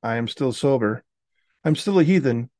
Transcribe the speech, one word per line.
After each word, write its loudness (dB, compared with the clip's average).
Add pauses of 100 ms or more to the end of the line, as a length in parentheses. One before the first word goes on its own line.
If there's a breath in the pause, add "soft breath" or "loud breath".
I -4
am -4
still -4
sober. 0 (580)
I'm 0
still 0
a 6
heathen. 2 (120)